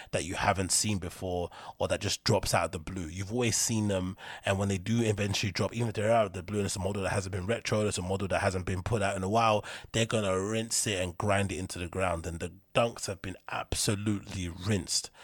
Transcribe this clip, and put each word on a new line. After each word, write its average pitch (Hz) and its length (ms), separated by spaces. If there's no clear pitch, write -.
that 87 160
you 90 80
haven't 92 380
seen 107 260
before 90 540
or 92 100
that 87 140
just - 220
drops - 320
out 90 100
of 85 60
the 87 80
blue. 90 280
You've 92 240
always 120 260
seen 107 320
them, 92 280
and 98 140
when 98 120
they 98 100
do 110 240
eventually 104 480
drop, - 240
even 117 140
if - 40
they're 107 180
out 113 140
of 92 80
the 98 80
blue 95 160
and 101 80
it's - 100
a 104 40
model 98 240
that 90 100
hasn't 95 200
been 92 120
retro, 107 420
it's - 120
a - 20
model 95 280
that 87 120
hasn't 92 240
been 92 160
put 104 220
out 98 120
in 95 80
a 95 60
while, 110 340
they're 110 160
gonna 98 320
rinse 113 480
it 101 120
and 90 200
grind 101 320
it 80 80
into 92 180
the 87 100
ground. 87 380
And 85 140
the 87 140
Dunks 117 320
have 95 160
been 92 160
absolutely 101 960
rinsed 90 640